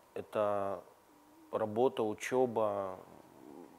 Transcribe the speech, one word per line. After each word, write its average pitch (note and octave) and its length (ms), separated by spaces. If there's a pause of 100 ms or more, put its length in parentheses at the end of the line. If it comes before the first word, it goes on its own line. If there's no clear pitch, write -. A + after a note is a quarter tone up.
(140)
Это G#2 680 (680)
работа, A2+ 520
учеба G#2+ 960 (800)